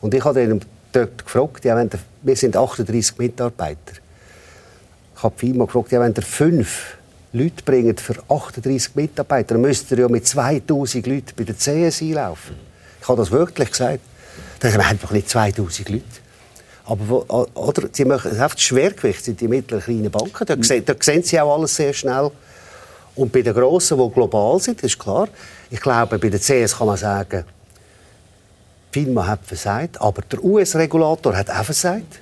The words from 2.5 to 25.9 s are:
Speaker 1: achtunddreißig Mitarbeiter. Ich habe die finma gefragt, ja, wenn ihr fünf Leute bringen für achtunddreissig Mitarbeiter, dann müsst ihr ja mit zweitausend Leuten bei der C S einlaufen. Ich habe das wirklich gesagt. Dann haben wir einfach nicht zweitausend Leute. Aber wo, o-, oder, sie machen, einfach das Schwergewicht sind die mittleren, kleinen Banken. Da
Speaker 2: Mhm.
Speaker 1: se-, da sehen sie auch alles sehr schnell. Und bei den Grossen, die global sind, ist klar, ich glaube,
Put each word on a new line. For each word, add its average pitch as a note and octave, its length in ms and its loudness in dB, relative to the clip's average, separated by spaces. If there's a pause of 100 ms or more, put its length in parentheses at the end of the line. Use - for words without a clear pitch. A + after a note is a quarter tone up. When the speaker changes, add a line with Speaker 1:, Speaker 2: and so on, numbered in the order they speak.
Speaker 1:
achtunddreißig A2+ 600 0
Mitarbeiter. A#2 760 -4 (1200)
Ich - 80 -14
habe A2 160 0
die A#2+ 80 -2
finma B2 180 2
gefragt, A#2 260 -2
ja, B2 100 4
wenn A#2 120 2
ihr G2+ 80 -2
fünf - 760 0 (400)
Leute D#3+ 260 -2
bringen A#2 340 2
für - 180 -6 (140)
achtunddreissig C3+ 680 -2
Mitarbeiter, C#3+ 600 -2
dann A2+ 60 4
müsst C3+ 300 0
ihr A#2+ 80 2
ja B2 80 4
mit A#2 200 0
zweitausend C3+ 800 0
Leuten - 280 -4
bei A#2 80 -6
der G#2+ 140 -8
C D#3 280 0
S D#3+ 160 -2
einlaufen. D3 540 -6 (460)
Ich - 60 -12
habe B2+ 100 4
das G2 140 2
wirklich D3+ 400 2
gesagt. B2+ 300 -2 (580)
Dann A#2 140 2
haben G#2 80 4
wir - 60 2
einfach - 240 -2
nicht G#2+ 180 0
zweitausend G2+ 600 -2
Leute. G#2 140 -4 (840)
Aber G#2 240 -4
wo, B2 180 2
o-, A#2+ 280 0
oder, - 360 -2
sie - 140 0
machen, C3 260 0
einfach A#2+ 240 0
das - 80 -4
Schwergewicht C3 640 0
sind A2 160 -6
die A#2 60 -2
mittleren, A#2 360 -2
kleinen A2 280 -2
Banken. A2+ 340 -4
Da D#3 100 0
Speaker 2:
Mhm. B2 80 -2
Speaker 1:
se-, A#2+ 180 2
da C#3+ 180 0
sehen E3 240 2
sie E3 160 2
auch D3 180 4
alles D#3 180 -2
sehr C#3+ 180 0
schnell. C3+ 380 -2 (840)
Und B2+ 160 0
bei C3 100 4
den A2 120 0
Grossen, C#3 440 4
die A#2+ 160 2
global A2+ 460 4
sind, A#3 240 -4
ist - 160 -2
klar, C#3 280 -2 (440)
ich A#2+ 100 -8
glaube, A#2 380 2